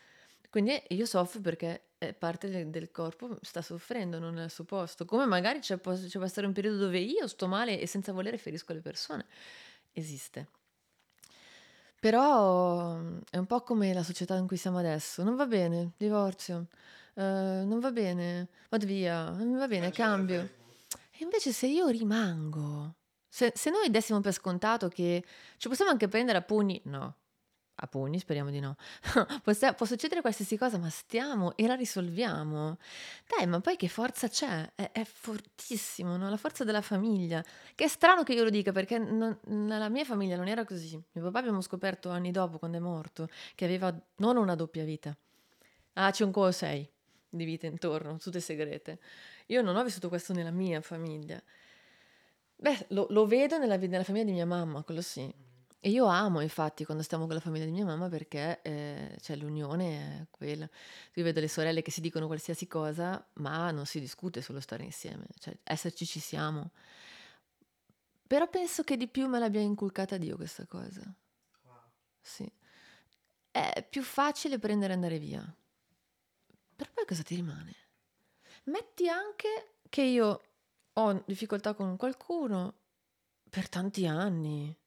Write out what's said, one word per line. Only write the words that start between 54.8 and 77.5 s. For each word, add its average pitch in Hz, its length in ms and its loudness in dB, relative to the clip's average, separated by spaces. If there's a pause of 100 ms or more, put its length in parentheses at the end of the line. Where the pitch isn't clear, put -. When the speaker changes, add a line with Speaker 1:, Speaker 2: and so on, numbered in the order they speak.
Speaker 1:
quello 165 200 -6
sì. 135 280 -8 (560)
E 196 40 4
io 240 160 6
amo, 185 340 4
infatti, 156 440 -2
quando 156 200 -4
stiamo 160 220 -2
con 160 80 -4
la 160 60 -2
famiglia 160 240 -4
di 160 60 -4
mia 190 140 -2
mamma 175 240 -2
perché, 156 540 -4
eh, 147 580 -8
cioè, 151 160 -6
l'unione 147 880 -4
è 160 80 -12
quella. 151 380 -8 (460)
Io 175 80 -2
vedo 165 160 2
le 156 80 2
sorelle 160 340 0
che 156 120 -4
si - 80 -6
dicono 160 260 -2
qualsiasi 160 400 -6
cosa, 165 580 -4 (100)
ma 156 360 -4
non 147 160 -4
si 156 140 -6
discute 139 420 -8
sullo 139 160 -10
stare 127 240 -10
insieme. - 440 -12 (120)
Cioè, - 240 -14
esserci 165 420 -6
ci - 140 -8
siamo. 151 540 -6 (1500)
Però 302 220 4
penso 349 340 -2
che 277 140 0
di 240 100 -2
più 262 220 -2
me 247 100 2
l'abbia 214 220 2
inculcata 202 560 0
Dio 165 180 -4
questa 165 320 -10
cosa. - 360 -12 (600)
Speaker 2:
Wow. 123 140 -20 (440)
Speaker 1:
Sì. - 300 -14 (1040)
È - 360 0
più 277 140 -4
facile 277 560 0
prendere 208 320 2
e 185 60 0
andare 170 240 0
via. 147 340 -8 (1200)
Però - 180 -12
poi 440 140 -2
cosa 160 160 -4
ti 170 140 -6
rimane? 160 400 -8 (880)